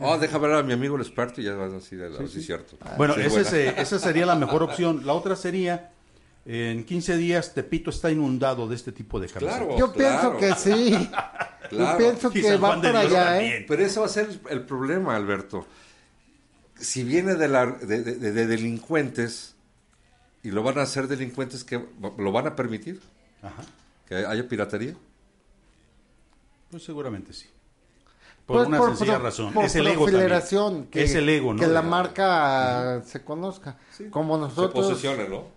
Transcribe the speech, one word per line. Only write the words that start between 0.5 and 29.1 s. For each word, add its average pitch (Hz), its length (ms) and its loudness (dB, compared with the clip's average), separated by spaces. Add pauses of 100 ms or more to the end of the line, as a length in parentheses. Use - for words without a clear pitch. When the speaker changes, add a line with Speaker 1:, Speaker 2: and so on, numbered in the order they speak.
Speaker 1:
a 151 100 4
mi 131 120 -2
amigo 139 220 -2
el 131 60 -2
experto", 120 400 -6
y 104 40 -4
ya 101 100 -4
van 95 160 -6
a - 40 -10
decir, 92 280 -14
"Ah, 82 160 -10
Speaker 2:
Sí, 139 80 -8
Speaker 1:
sí, - 140 -16
Speaker 2:
sí. - 40 -10
Speaker 1:
cierto". - 320 -10 (200)
Speaker 2:
Bueno, 147 180 2
Speaker 1:
Sí, 143 60 -2
Speaker 2:
ese 143 100 0
Speaker 1:
buena. 208 160 2
Speaker 2:
es, - 60 -2
eh, 139 260 2
esa 185 180 -2
sería 175 300 0
la 170 80 4
mejor 151 260 2
opción. 160 460 0
La 143 60 2
otra 180 220 -2
sería, 175 540 -4 (560)
en 117 400 -4
quince 175 320 -2
días, 170 380 0
Tepito 156 340 -4
está 160 220 0
inundado 131 560 0
de 117 80 -6
este 117 160 -10
tipo 104 280 -8
de 87 100 -6
camisetas. 180 280 -6
Speaker 1:
Claro, 185 220 -4
Speaker 3:
Yo 254 120 4
pienso 269 280 4
Speaker 1:
claro. 240 180 2
Speaker 3:
que 196 160 4
sí. 220 560 4 (600)
Speaker 1:
Claro. 135 240 2
Speaker 3:
Yo 175 40 2
pienso 240 320 4
Speaker 2:
Y 196 40 -2
Speaker 3:
que 202 100 2
Speaker 2:
San 202 200 6
Speaker 3:
va 202 40 6
Speaker 2:
Juan 170 140 2
de - 80 2
Speaker 3:
para 226 120 4
Speaker 2:
Dios 185 120 4
Speaker 3:
allá, 180 120 6 (120)
Speaker 2:
también. 226 160 0
Speaker 3:
¿eh? 220 140 -6
Speaker 1:
Pero 156 180 2
ese 196 140 0
va 214 60 2
a 185 40 0
ser 208 200 -2
el, 180 120 -12 (100)
el 131 160 -4
problema, 139 480 -2
Alberto. 98 500 -4 (1120)
Si - 260 -6
viene 175 300 0
de, 156 140 2
la, 131 180 4
de, 117 380 -2
de, 120 120 -6
de, 117 180 -4
de 113 120 2
delincuentes, 117 1040 -4 (960)
y 104 60 -8
lo 104 100 0
van 131 160 -2
a 143 40 0
hacer 135 260 -4
delincuentes, 131 560 -8
¿qué, 120 180 -6 (360)
lo 98 160 -2
van 139 140 0
a - 100 -6
permitir? 120 420 -6 (420)
Speaker 2:
Ajá. 98 220 -16 (420)
Speaker 1:
¿Que 92 100 -8
haya 107 300 -2
piratería? 107 480 -4 (1800)
Speaker 2:
Pues 165 140 -18
seguramente 131 500 -10
sí. - 140 -18 (1000)
Por 135 120 2
Speaker 3:
Pues 240 100 4
Speaker 2:
una - 100 4
Speaker 3:
por 247 120 6
Speaker 2:
sencilla 214 260 2